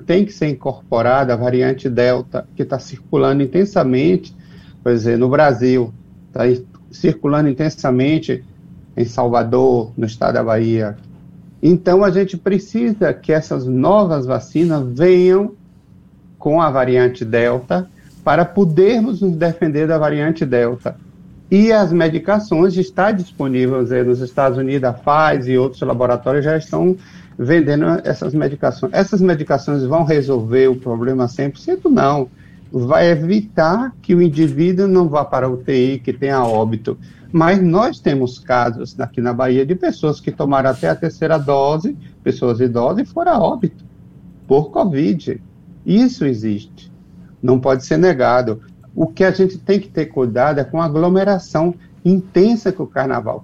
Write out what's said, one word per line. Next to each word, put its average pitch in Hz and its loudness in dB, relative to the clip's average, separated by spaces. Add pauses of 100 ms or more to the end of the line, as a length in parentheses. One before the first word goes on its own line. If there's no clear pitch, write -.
têm 196 2
que 202 -6
ser - -4
incorporadas 127 -2
à 113 0
variante 127 -2
Delta, 123 -2
que - -4
tá 127 -6
circulando 139 -2
intensamente, 165 0 (480)
por 123 2
exemplo, 117 0
no 127 2
Brasil, 127 2 (380)
tá 120 -4
aí 123 0 (240)
circulando 151 -2
intensamente 139 -2 (520)
em 117 -2
Salvador, 120 0
no 120 -2
estado 120 -4
da 117 -2
Bahia. 113 -2 (680)
Então, 180 4
a 196 2
gente 190 -2
precisa 202 -2
que - -6
essas 151 -2
novas 151 2
vacinas 147 -2
venham 180 2 (840)
com 156 0
a 156 2
variante 127 0
Delta 120 -2 (320)
para 156 2
podermos 196 2
nos 180 0
defender 160 -2
da 160 0
variante 151 -2
Delta. 123 -2 (520)
E 208 6
as 196 2
medicações 175 0
estão 185 0
disponíveis, 127 -2
eh, 123 0
nos 123 0
Estados 131 -2
Unidos, 131 -2
a 123 0
Pfizer 147 0
e 127 4
outros 131 -2
laboratórios 127 0
já 156 0
estão 170 -2 (420)
vendendo 147 2 (180)
essas 151 -4
medicações. 143 -4
Essas 190 0
medicações 147 0
vão 156 0
resolver 131 2
o 127 2
problema 127 -4
cem 139 -6
por - -12
cento? 370 -2
Não. 254 2 (460)
Vai 151 2
evitar 208 0
que 190 0
o 175 4
indivíduo 165 0
não 185 2
vá 143 0
para 131 -2
a 131 -2
U 127 -4
T 131 0
I, 127 -6
que 131 -6
tenha 135 -2
óbito. 110 -2 (340)
Mas 170 2
nós 208 0
temos 131 -2
casos 123 -4
aqui 120 -8
na 120 -2
Bahia 131 0
de 160 -2
pessoas 185 -4
que - -8
tomaram 139 0
até 131 -4
a 160 0
terceira 160 -2
dose, 143 0 (260)
pessoas 113 -2
idosas, 127 0
e - -20
foram 349 -2
a 254 2
óbito 175 -2 (640)
por 147 2
covid. 165 -2 (420)
Isso 226 2
existe. 107 -6 (500)
Não 127 2
pode 131 -2
ser 156 -2
negado. 123 2 (340)
O 160 0
que - -2
a 185 4
gente 190 0
tem 202 -2
que 202 -8
ter 156 -6
cuidado 131 -2
é 139 -2
com 160 -6
a 165 0
aglomeração 175 0 (320)
intensa 190 2
que 165 -8
o - -8
carnaval. 127 -6